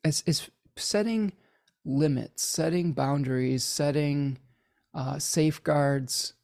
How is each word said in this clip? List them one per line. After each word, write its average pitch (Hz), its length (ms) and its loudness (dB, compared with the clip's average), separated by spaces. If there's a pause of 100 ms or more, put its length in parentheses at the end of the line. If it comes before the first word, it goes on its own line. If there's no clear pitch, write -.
it's, 156 240 0
it's - 220 -2 (260)
setting 214 560 0 (540)
limits, 135 580 0
setting 170 480 0
boundaries, 131 720 0
setting, 143 760 0 (540)
uh, 139 260 -6
safeguards. 147 1120 0 (100)